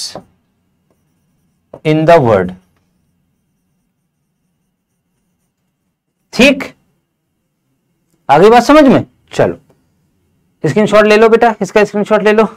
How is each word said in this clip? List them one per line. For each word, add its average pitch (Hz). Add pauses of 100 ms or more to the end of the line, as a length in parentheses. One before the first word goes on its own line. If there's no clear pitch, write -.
(1800)
in 156
the 170
world। 101 (3750)
ठीक, 269 (1700)
आ 139
गई 202
बात 240
समझ 294
में? 190 (280)
चलो 95 (1080)
Screenshot 208
ले 214
लो 220
बेटा, 226
इसका 208
screenshot 208
ले 208
लो, 214 (120)